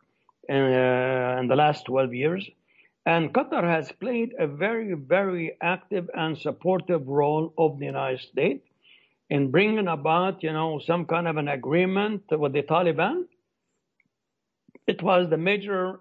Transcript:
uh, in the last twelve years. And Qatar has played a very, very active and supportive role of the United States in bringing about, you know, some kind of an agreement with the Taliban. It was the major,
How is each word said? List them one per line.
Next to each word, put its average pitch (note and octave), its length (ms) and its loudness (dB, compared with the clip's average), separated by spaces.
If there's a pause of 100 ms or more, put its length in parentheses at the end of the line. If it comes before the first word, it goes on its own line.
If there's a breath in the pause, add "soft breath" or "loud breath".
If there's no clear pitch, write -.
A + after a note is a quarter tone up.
(500)
uh, C#3+ 40 -2
in B2+ 960 2
the B2+ 80 4
last D3+ 280 2
twelve C3 280 0
years. D#3+ 340 -2 (580 soft breath)
And E3 280 0
Qatar C#4 300 0
has E3 280 0
played A#3 460 -4
a D#3+ 100 0
very, G3+ 460 -4
very E3+ 680 -2
active F3+ 520 -4
and D#3+ 240 -2
supportive E3+ 680 -2
role D3 500 0
of D3+ 220 2
the C#3+ 60 -8
United C3+ 360 -4
States G3 420 -2 (680 soft breath)
in C#3+ 220 0
bringing G#3 360 2
about, E3+ 560 0
you D#3 100 -4
know, D#3 260 -4
some E3+ 260 -2
kind E3+ 220 0
of D#3+ 100 -2
an D3 120 -2
agreement F#3 840 0
with D3 220 0
the D3 100 0
Taliban. E3+ 600 2 (1600)
It - 160 -2
was F3+ 280 4
the D#3 80 2
major, F#3+ 640 -2